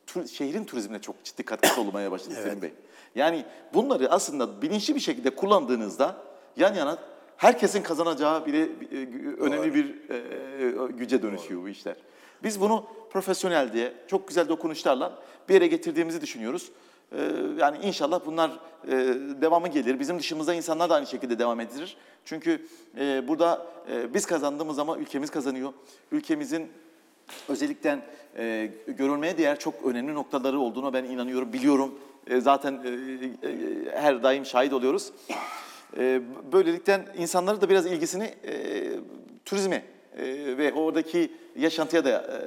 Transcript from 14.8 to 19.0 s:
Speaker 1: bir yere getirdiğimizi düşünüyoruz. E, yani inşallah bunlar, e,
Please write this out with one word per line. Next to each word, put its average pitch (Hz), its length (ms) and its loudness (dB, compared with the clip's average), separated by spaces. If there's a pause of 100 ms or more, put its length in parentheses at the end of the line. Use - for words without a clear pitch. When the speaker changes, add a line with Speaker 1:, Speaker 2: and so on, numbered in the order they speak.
Speaker 1:
bir 190 60 8
yere 175 120 10
getirdiğimizi 165 540 0
düşünüyoruz. 127 500 -6 (420)
E, - 60 -6 (400)
yani 147 240 4
inşallah 175 440 0
bunlar, 160 240 2 (380)
e, - 20 -4 (500)